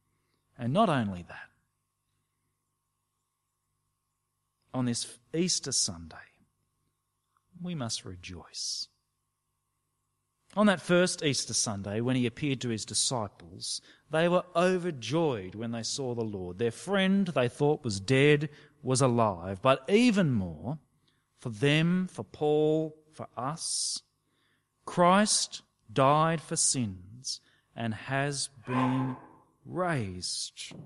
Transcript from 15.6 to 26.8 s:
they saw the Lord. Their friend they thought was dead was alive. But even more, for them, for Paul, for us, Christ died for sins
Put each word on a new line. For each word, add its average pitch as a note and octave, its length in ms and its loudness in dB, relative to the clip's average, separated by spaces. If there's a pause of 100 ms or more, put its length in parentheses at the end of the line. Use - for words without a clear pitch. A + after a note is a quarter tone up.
they A#2 120 -6
saw B2 320 -4
the A#2 80 -2
Lord. F#2 340 -6
Their A#2 140 0
friend F#3+ 560 2
they C3 220 2
thought D3 340 0
was G2+ 160 -2
dead C#3+ 480 4 (340)
was C3 200 0
alive. G2 600 2
But C3 280 4
even G3+ 420 6
more, D#3+ 480 -4 (600)
for B2+ 100 -8
them, D#3+ 580 2
for - 160 -10
Paul, D#3 720 2 (160)
for - 240 -14
us, - 640 -6 (840)
Christ F#3 760 2 (300)
died D3+ 480 4
for - 160 -8
sins A2 880 -4 (340)